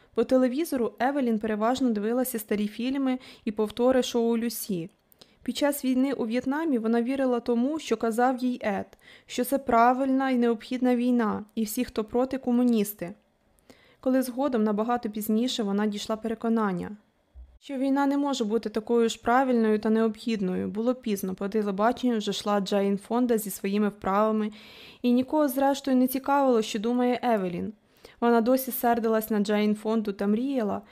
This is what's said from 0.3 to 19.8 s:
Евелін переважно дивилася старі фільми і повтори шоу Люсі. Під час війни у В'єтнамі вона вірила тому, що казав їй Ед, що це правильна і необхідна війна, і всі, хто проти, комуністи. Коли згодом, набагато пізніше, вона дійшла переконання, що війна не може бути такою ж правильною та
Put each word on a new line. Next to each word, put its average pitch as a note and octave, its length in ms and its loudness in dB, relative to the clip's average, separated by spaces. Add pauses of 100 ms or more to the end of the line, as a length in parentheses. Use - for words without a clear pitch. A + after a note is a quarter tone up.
Евелін B3 400 0
переважно A3+ 500 0
дивилася A3+ 500 -2
старі G#3 280 -2
фільми B3+ 520 -2 (260)
і A3 60 -4
повтори A#3+ 520 2
шоу A#3 340 0
Люсі. G#3+ 520 -6 (540)
Під B3 140 -6
час C#4+ 280 0
війни C4 280 2
у A#3+ 120 -4
В'єтнамі C4 520 -2
вона A3+ 240 2
вірила B3+ 380 0
тому, B3 400 -2
що A3 180 -2
казав A#3+ 400 0
їй B3 260 -4
Ед, G3 340 -4 (280)
що - 180 -2
це C4+ 140 0
правильна C4 720 4
і B3+ 80 2
необхідна A#3+ 580 0
війна, A#3 500 0 (100)
і A3+ 80 -2
всі, A#3+ 220 -4
хто - 180 -6
проти, B3+ 340 -2
комуністи. A#3 760 0 (840)
Коли C4 220 2
згодом, B3 420 -2
набагато A3 460 0
пізніше, A3 540 -2
вона G3+ 240 0
дійшла G#3 280 -6
переконання, G#3+ 840 -2 (640)
що C#4 180 -10
війна C#4 280 2
не C#4 120 2
може C#4 260 0
бути G#3+ 260 -2
такою A3+ 400 2
ж - 120 -10
правильною A#3 580 4
та A3 100 -2